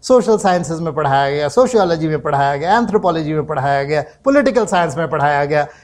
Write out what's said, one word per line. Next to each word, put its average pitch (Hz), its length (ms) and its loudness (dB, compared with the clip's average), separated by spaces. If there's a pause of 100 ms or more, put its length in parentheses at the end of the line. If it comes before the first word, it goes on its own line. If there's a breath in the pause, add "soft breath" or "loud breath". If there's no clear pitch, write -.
social 226 360 4
sciences 170 420 0
में 165 160 -6
पढ़ाया 139 360 2
गया, 147 160 -2
सोशियोलॉजी 180 600 2
में 156 140 -2
पढ़ाया 139 340 0
गया, 170 220 0
एंथ्रोपोलॉजी 180 560 0
में 151 120 -2
पढ़ाया 139 380 -2
गया, 147 200 -2 (220 loud breath)
political 269 400 2
science 170 320 -2
में 160 120 -2
पढ़ाया 147 360 0
गया, 147 220 0 (160 loud breath)